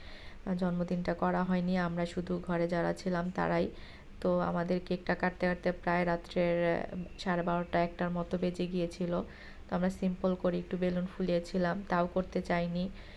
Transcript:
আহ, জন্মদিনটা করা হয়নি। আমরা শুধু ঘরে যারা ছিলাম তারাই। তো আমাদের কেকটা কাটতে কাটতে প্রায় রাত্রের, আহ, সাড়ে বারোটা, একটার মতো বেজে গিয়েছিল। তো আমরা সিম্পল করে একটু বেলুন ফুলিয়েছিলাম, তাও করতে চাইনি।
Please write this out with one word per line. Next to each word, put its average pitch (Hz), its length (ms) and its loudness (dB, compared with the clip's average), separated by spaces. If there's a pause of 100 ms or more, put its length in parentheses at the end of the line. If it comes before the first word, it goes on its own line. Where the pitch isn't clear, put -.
(460)
আহ, 190 100 0
জন্মদিনটা 175 580 0
করা 180 300 2
হয়নি। 185 340 2
আমরা 175 280 0
শুধু 175 420 -4
ঘরে 170 200 2
যারা 170 260 2
ছিলাম 180 380 0
তারাই। 170 360 2 (540)
তো 180 180 4
আমাদের 175 460 0
কেকটা 180 300 -2
কাটতে 180 320 0
কাটতে 180 240 2
প্রায় 175 340 0
রাত্রের, 170 720 2
আহ, - 220 -4 (220)
সাড়ে 175 240 0
বারোটা, 175 400 2
একটার 175 260 -2
মতো 175 280 0
বেজে 180 300 0
গিয়েছিল। 175 540 0 (480)
তো 185 60 0
আমরা 180 140 2
সিম্পল 185 460 0
করে 180 220 2
একটু 175 200 -4
বেলুন 180 280 2
ফুলিয়েছিলাম, 180 840 0
তাও 175 180 4
করতে 185 340 0
চাইনি। 175 480 0 (280)